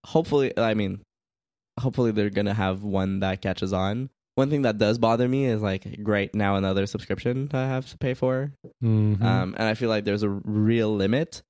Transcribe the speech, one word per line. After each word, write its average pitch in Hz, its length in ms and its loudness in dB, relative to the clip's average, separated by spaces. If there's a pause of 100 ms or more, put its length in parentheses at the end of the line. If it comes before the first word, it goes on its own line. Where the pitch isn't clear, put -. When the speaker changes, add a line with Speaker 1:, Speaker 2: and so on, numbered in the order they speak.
Speaker 1:
hopefully, 147 520 0
I 110 160 2
mean, 95 280 -2 (760)
hopefully 120 320 0
they're 104 180 0
gonna 101 240 -2
have 98 300 -2
one 98 380 -2
that 95 200 -4
catches 95 320 -4
on. 104 360 -2 (260)
One 135 140 2
thing 143 140 0
that 110 160 0
does 110 180 2
bother 117 300 4
me 135 180 2
is, 110 160 0
like, 98 420 -4
great, 104 300 0
now 98 220 2
another 98 320 2
subscription 123 640 -4
that 131 140 -2
I 131 40 -2
have 131 240 -4
to - 80 -20
pay 127 160 -2
for. 131 360 -2 (320)
Speaker 2:
Mm-hmm. 107 400 2
Speaker 1:
Um, 95 340 2
and 110 100 -2
I 110 80 0
feel 117 140 -2
like 104 160 0
there's 104 180 0
a 104 60 2
real 107 680 2
limit 107 540 0